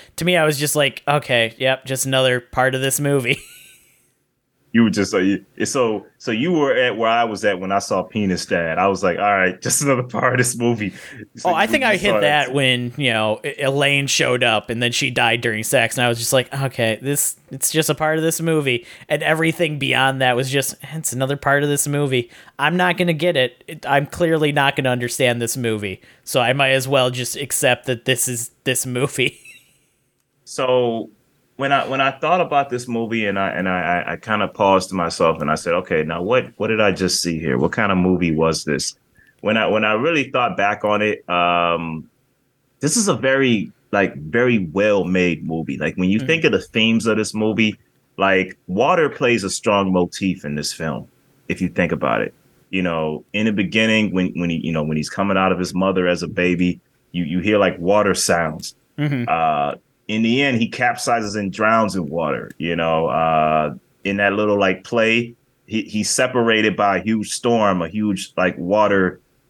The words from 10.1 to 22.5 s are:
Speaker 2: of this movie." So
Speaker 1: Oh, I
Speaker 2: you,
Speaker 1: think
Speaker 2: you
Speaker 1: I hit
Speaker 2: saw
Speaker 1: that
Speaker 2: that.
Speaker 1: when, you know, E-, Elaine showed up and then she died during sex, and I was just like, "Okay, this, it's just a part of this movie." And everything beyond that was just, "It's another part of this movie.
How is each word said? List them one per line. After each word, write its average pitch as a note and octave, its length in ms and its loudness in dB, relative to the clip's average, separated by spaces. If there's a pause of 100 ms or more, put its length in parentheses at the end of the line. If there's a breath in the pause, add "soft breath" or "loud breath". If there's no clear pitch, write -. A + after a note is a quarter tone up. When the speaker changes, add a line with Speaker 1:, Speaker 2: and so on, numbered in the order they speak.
Speaker 2:
of B2 40 0
this B2 200 0
movie." A2+ 360 0 (440 loud breath)
So F3 120 -2
Speaker 1:
Oh, F3 40 2
I E3+ 100 2
Speaker 2:
you, A3 60 2
Speaker 1:
think C4+ 140 0
Speaker 2:
you B3 60 2
Speaker 1:
I G#3 80 2
hit G3+ 140 0
Speaker 2:
saw - 80 2
Speaker 1:
that D3 280 2
Speaker 2:
that. B2+ 60 -6
Speaker 1:
when, B2+ 440 2
you C3+ 160 2
know, A2 320 0
E-, C#3+ 160 -8
Elaine C#3 460 2
showed B2+ 360 0
up A2 260 0
and A#2+ 140 -4
then A#2+ 80 0
she C3 180 -2
died A#2+ 320 2
during A2 220 -2
sex, A#2 340 0
and B2 80 2
I A#2+ 40 4
was A#2 100 0
just A#2 140 -2
like, B2+ 200 0
"Okay, B2 480 -2
this, C#3+ 360 -2 (120)
it's - 220 -4
just D#3 180 0
a D#3 60 -2
part D#3 220 -2
of D#3 60 -2
this D#3+ 180 -2
movie." D3 440 -2 (220 loud breath)
And D#3 160 -2
everything D#3 560 0
beyond C3 420 0
that B2+ 140 4
was C3 160 0
just, C#3 240 -2 (180)
"It's D#3 200 -6
another C3+ 240 -2
part C#3+ 260 0
of D3 60 0
this C#3+ 180 -2
movie. C#3 420 0 (300 loud breath)